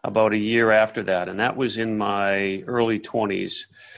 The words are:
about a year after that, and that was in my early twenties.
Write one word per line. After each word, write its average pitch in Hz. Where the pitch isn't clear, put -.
about 107
a 107
year 110
after 110
that, 90
and 92
that 120
was 117
in 113
my 98
early 117
twenties. 101